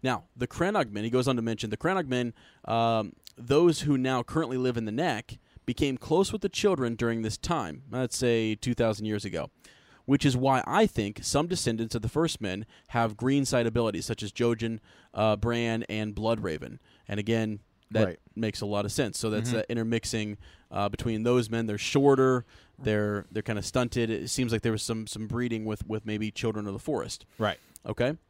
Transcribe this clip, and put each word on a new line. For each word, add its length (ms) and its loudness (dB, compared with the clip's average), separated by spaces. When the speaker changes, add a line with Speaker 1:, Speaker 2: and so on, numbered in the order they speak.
Speaker 1:
now 220 -2
the 120 -4
Crannogmen, 560 -2
he 60 -2
goes 180 2
on 100 2
to 40 0
mention 280 -4
the 80 -4
Crannogmen, 560 0
um, 480 0
those 440 4
who 160 2
now 240 0
currently 360 -2
live 200 2
in 80 -2
the 60 -4
Neck, 480 -2
became 320 0
close 360 2
with 80 -6
the 80 -2
children 460 2
during 260 0
this 160 -2
time, 540 -4
let's 260 -2
say 380 2
two 180 -4
thousand 320 0
years 180 -2
ago, 260 -6
which 200 4
is 100 6
why 320 4
I 180 4
think 380 -2
some 240 0
descendants 480 -2
of 60 -2
the 80 -4
first 320 0
men 240 -4
have 260 0
green 300 2
sight 200 2
abilities, 400 0
such 160 -6
as 120 -6
Jojen, 460 0
uh, 240 2
Bran, 460 0
and 300 -4
Bloodraven. 680 -2
And 120 -4
again, 400 0
that 140 4
Speaker 2:
Right. 140 -6
Speaker 1:
makes 260 -4
a 40 -4
lot 200 0
of 60 -4
sense. 260 -2
So 120 -2
that's 200 -2
Speaker 2:
Mm-hmm. 80 0
Speaker 1:
that 120 -2
intermixing, 680 -2
uh, 180 0
between 340 -2
those 260 4
men. 180 0
They're 100 -2
shorter, 680 4
they're, 520 0
they're 120 -4
kinda 180 -4
stunted. 480 0
It 200 -4
seems 220 0
like 120 0
there 80 2
was 120 -2
some, 240 -4
some 200 -8
breeding 380 -2
with, 220 -4
with 180 -4
maybe 260 -2
children 360 -2
of 60 -4
the 60 -6
forest. 460 -4
Speaker 2:
Right. 220 0
Speaker 1:
Okay? 320 -2